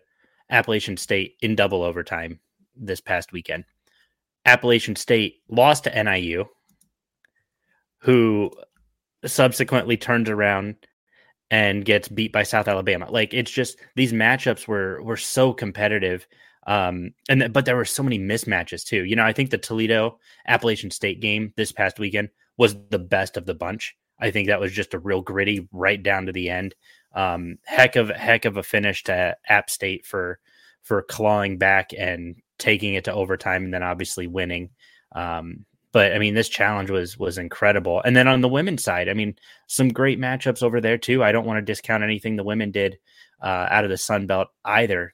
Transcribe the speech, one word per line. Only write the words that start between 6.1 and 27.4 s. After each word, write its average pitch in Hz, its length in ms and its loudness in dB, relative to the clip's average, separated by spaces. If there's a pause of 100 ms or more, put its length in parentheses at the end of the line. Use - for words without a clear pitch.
U, 90 320 -4 (1500)
who 110 520 4 (760)
subsequently 123 720 2
turns 117 320 0
around 104 460 0 (760)
and 101 340 2
gets 104 240 4
beat 110 240 -4
by 107 100 2
South 107 260 0
Alabama. 95 420 0
Like, 110 240 -2
it's 120 160 -2
just, - 280 -4 (160)
these 127 200 2
matchups 117 520 2
were, 95 360 -4
were 113 160 -6
so 131 340 2
competitive. 101 720 -2 (400)
Um, 90 460 -2 (160)
and 135 120 4
th-, 113 120 -2
but 135 140 2
there 123 100 2
were 117 80 -2
so - 180 -4
many 123 160 0
mismatches 95 640 -4
too. 98 220 -2
You 101 120 -2
know, 113 80 4
I 110 100 2
think 135 160 -2
the 107 80 0
Toledo 113 600 0 (280)
Appalachian 110 440 0
State 98 300 -6
game 107 360 -2
this 107 140 -2
past 98 280 -2
weekend 104 320 -4 (260)
was 107 200 4 (120)
the 104 100 -2
best 95 380 -2
of 85 80 -8
the 87 100 -6
bunch. 90 400 -10 (240)
I 113 120 -4
think 101 180 -2
that 101 120 2
was 95 120 -2
just 98 220 -6
a 92 40 -6
real 95 220 -2
gritty 98 520 -4
right 95 300 0
down 95 220 -2
to 92 80 -6
the 90 160 -6
end. 92 260 -6 (400)
Um, 87 500 -4